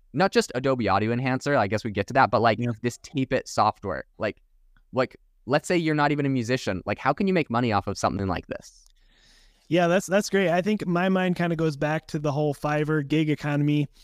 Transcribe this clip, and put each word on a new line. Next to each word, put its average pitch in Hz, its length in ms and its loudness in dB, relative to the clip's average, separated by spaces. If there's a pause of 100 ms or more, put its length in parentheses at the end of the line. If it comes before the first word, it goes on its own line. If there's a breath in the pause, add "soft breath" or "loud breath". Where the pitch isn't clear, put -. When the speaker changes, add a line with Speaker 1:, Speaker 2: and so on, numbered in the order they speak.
(140)
Speaker 1:
not 180 180 2
just 233 240 0
Adobe 127 340 0
Audio 104 220 2
Enhancer, 131 440 -2
I 107 120 2
guess 104 160 -2
we 113 80 -6
get 101 160 -2
to 120 60 -10
that, 123 180 4
but, 110 100 2
like, 113 180 2
Speaker 2:
Yeah. 120 120 -2 (100)
Speaker 1:
this 120 220 -4
Tape 131 280 -4
It 131 160 -2
software? 101 580 -2 (120)
Like, 107 240 -4 (520)
like, 123 220 -2 (300)
let's 143 220 0
say 180 100 2
you're 156 180 2
not 147 160 2
even 143 140 0
a 139 40 2
musician. 110 560 -2
Like, 104 140 -4
how 135 140 0
can 196 140 0
you 185 60 2
make 170 160 0
money 117 220 0
off 101 160 0
of 98 100 -6
something 98 300 -2
like 87 200 -4
this? - 380 -14 (840 soft breath)
Speaker 2:
Yeah, 170 180 4
that's, 180 200 2
that's 202 220 0
great. 196 200 2
I 175 120 2
think 202 240 -2
my 175 220 0
mind 185 300 0
kinda 170 180 0
goes 160 220 -2
back 151 300 -4
to 160 120 -6
the 147 120 -2
whole 147 220 -2
Fiverr 151 540 -2
gig 151 220 2
economy. 147 580 0 (160 soft breath)